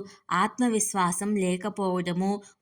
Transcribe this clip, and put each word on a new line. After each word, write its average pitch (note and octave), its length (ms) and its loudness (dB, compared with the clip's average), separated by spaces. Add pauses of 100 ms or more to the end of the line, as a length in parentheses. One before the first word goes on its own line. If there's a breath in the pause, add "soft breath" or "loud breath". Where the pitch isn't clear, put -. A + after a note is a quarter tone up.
(420 loud breath)
ఆత్మవిశ్వాసం G3+ 920 0
లేకపోవడము, F#3 920 0 (320 loud breath)